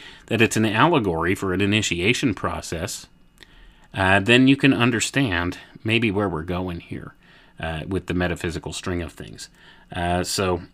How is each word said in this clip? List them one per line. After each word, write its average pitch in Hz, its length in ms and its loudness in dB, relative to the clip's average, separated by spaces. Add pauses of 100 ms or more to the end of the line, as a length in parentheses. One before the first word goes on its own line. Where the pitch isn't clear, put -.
(260)
that 113 160 2
it's 110 160 4
an 110 80 4
allegory 104 680 2
for 95 200 -2
an 92 80 0
initiation 107 720 0
process, 85 720 -8 (840)
uh, 95 260 4
then 123 300 6
you 135 80 6
can 135 160 4
understand 107 840 0 (220)
maybe 113 300 2
where 101 160 0
we're 82 140 -4
going 87 400 -6
here, - 320 -14 (440)
uh, 80 300 -6
with 92 200 -4
the 90 60 -2
metaphysical 85 600 -2
string 87 280 -4
of 78 120 -8
things. - 340 -14 (480)
Uh, 87 300 0
so 90 380 0 (100)